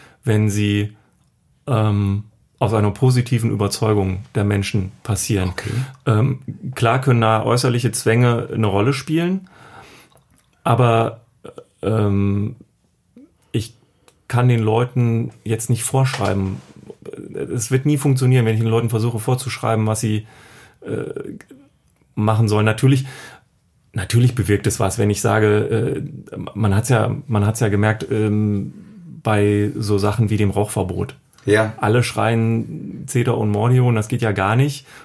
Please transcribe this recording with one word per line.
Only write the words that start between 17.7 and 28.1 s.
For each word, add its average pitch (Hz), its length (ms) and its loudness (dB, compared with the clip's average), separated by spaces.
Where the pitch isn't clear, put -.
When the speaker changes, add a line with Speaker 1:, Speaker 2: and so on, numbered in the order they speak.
Speaker 1:
wird 131 140 0
nie 147 120 2
funktionieren, 131 480 2
wenn 110 100 2
ich 110 60 2
den 113 80 0
Leuten 113 200 2
versuche 113 300 -2
vorzuschreiben, 113 680 -2
was 110 140 -2
sie, 107 240 -2
äh, - 540 -8
machen 110 320 2
sollen. 104 180 2
Natürlich, 131 400 2
natürlich 120 420 2
bewirkt 101 320 0
es - 120 -2
was, 98 180 -2
wenn 104 140 2
ich 98 100 -2
sage, 107 800 2
äh, - 360 -14
man 101 200 2
hat's 113 140 0
ja, 107 260 2
man 104 180 0
hat's 110 140 0
ja 113 100 2
gemerkt, 107 420 0